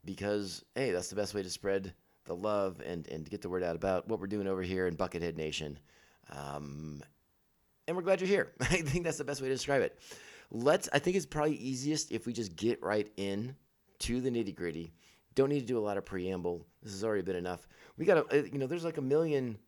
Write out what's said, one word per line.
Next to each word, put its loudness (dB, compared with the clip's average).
Because, -2
hey, 0
that's 0
the -8
best -2
way -2
to -6
spread -2
the -4
love 0
and, -6
and -8
get -8
the -6
word 0
out 0
about 0
what -2
we're -6
doing -2
over 0
here 2
in 2
Buckethead -2
Nation. -4
Um, -8
and -2
we're -4
glad 4
you're 0
here. 4
<laughs> -6
I 0
think 2
that's 0
the -4
best -4
way -2
to 2
describe 4
it. 0
Let's, 4
I 6
think 2
it's 2
probably 0
easiest -2
if -4
we -4
just -4
get 0
right 2
in -2
to 0
the 0
nitty-gritty. -4
Don't 4
need 2
to -6
do 2
a 2
lot 2
of -4
preamble. -2
This -10
has -6
already 2
been -2
enough. -4
We 0
gotta, 6
uh, 6
you -4
know, 0
there's, -2
like, -2
a -2
million 2